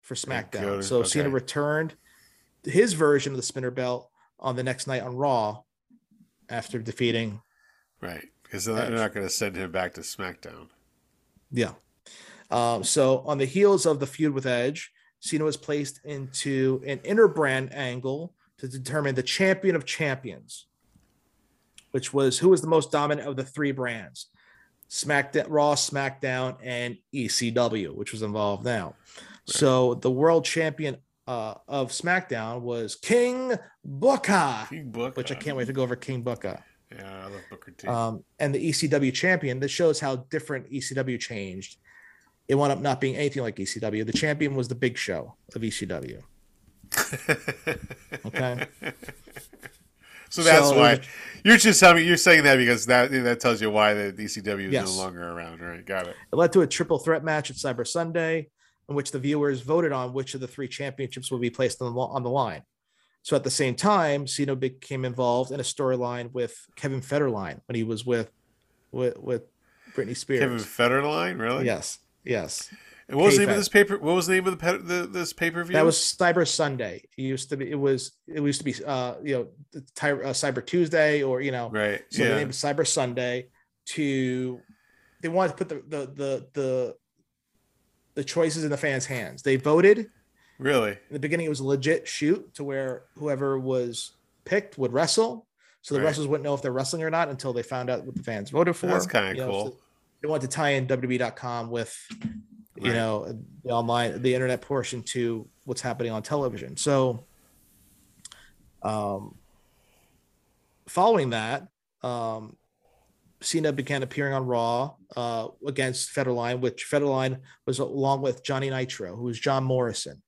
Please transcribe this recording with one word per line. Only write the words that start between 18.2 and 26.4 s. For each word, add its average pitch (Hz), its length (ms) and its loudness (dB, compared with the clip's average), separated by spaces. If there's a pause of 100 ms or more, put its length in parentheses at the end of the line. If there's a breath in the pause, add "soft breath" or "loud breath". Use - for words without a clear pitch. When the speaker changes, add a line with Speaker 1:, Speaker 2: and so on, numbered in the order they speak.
Speaker 1:
to 135 80 -10
determine 135 480 -2
the 127 80 0
champion 190 520 2
of 147 100 -2
champions, 131 840 -6 (1200)
which - 220 -6
was 135 260 2
who 180 100 6
was 175 120 6
the 156 60 -8
most 160 240 2
dominant 147 360 0
of 139 80 -6
the 131 80 -6
three 143 280 -4
brands, 120 560 -8 (640 soft breath)
SmackDown, 143 600 0
Raw, 147 240 4
SmackDown, 131 880 -4